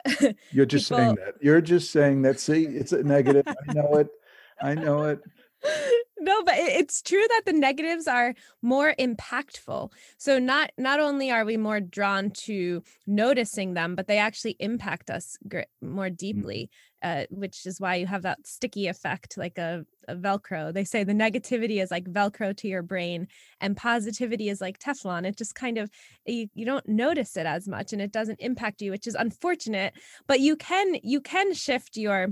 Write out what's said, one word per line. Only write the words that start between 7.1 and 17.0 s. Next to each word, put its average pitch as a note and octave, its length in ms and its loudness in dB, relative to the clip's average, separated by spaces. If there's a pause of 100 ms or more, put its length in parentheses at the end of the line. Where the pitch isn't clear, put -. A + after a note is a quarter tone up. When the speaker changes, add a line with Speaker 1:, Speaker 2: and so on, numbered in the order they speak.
Speaker 1:
that A4+ 160 4
the - 60 0
negatives D#4 540 2
are B3 280 2 (280)
more C#4 340 2
impactful. - 920 -6 (280)
So C4+ 200 2
not, C4 400 2
not C4+ 220 2
only C#4 320 0
are A3+ 120 2
we A3 120 -2
more G#3+ 240 0
drawn G3 500 0 (140)
to F3+ 400 -4 (240)
noticing G#3 640 0
them, E3+ 220 -2
but F#3 100 -6
they G#3 120 2
actually A3 420 -2
impact G3+ 500 -6
us - 260 -10 (120)
gr-, - 140 -6 (180)
more F#3+ 260 -6
Speaker 2:
Mm-hmm. F#3 80 -6
Speaker 1:
deeply, G3 560 -8 (320)